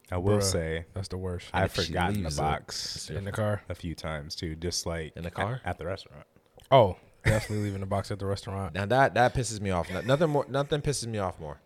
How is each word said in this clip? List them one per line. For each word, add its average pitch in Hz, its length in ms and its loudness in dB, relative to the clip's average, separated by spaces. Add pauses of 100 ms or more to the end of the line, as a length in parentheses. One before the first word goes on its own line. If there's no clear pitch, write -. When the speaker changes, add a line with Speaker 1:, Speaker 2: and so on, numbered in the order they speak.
(120)
Speaker 1:
I 90 60 0
will 101 220 4
Speaker 2:
Bruh, 98 40 2
Speaker 1:
say, 82 500 0
Speaker 2:
that's 98 140 -6
the 92 100 -8
worst. 90 360 -6
Speaker 1:
I've 92 240 2
Speaker 3:
If 92 80 2
she 80 80 -4
Speaker 1:
forgotten 87 220 2
the 101 80 0
Speaker 3:
leaves 76 140 -4
it, 69 40 0
Speaker 1:
box - 560 -4
Speaker 3:
it's - 120 -10
your 76 80 -4
Speaker 2:
In 95 80 -6
the 98 60 -6
car? 104 380 0
Speaker 1:
a 92 40 -4
few 85 220 -6
times 78 400 -6
too, 82 200 -4
just, 85 300 -4
like, 82 300 -6
Speaker 3:
In 82 80 -8
the 87 80 -6
car? 117 320 -4
Speaker 1:
at, 92 80 -6
at - 80 -6
the 80 80 -8
restaurant. 80 400 -10 (420)
Speaker 2:
Oh, 110 280 8 (280)
definitely 107 400 2
leaving 98 140 -2
the 98 80 -6
box 98 240 -2
at 98 80 -6
the 101 80 -6
restaurant. 98 480 -4
Speaker 3:
Now 101 100 0
that, 117 300 6
that 120 180 6
pisses 110 260 -2
me 98 120 0
off. 85 200 0
No-, 90 100 -2
nothing 143 280 4
more. 143 180 2
Nothing 143 340 0
pisses 131 260 -2
me 113 100 -4
off 92 220 -2
more. 73 260 -10